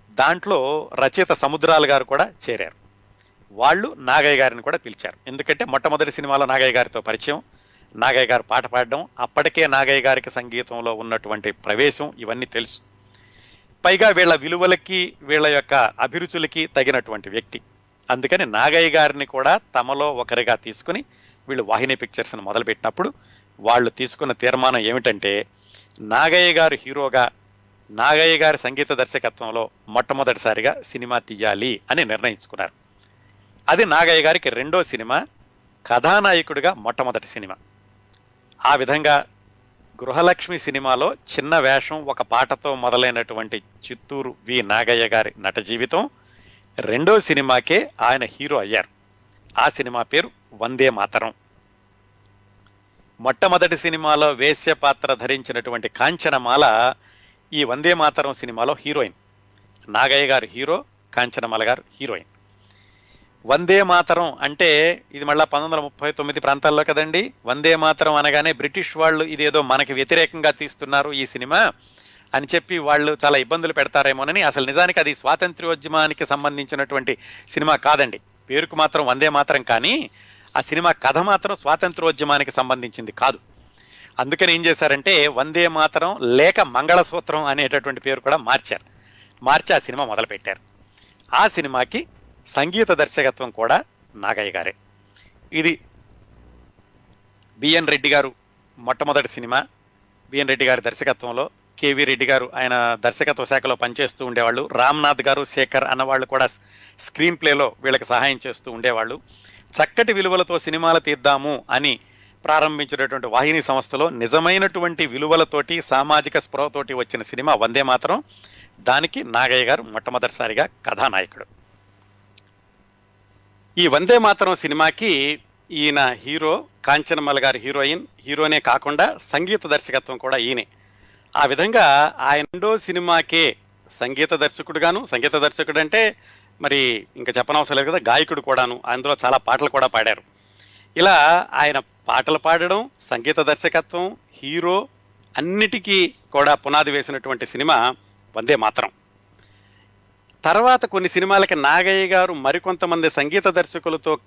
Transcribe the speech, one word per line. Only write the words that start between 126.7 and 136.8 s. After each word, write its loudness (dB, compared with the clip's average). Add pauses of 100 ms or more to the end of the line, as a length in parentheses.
కాంచనమాల 0
గారు 2
హీరోయిన్, -4 (180)
హీరోనే 0
కాకుండా 0
సంగీత -4
దర్శకత్వం -4
కూడా -4
ఈయనే. -4 (720)
ఆ 2
విధంగా 4
ఆయన 0
రెండో -2
సినిమాకే 0 (440)
సంగీత -2
దర్శకుడుగాను, -2
సంగీత -2
దర్శకుడు -2
అంటే 0 (460)
మరి -2 (100)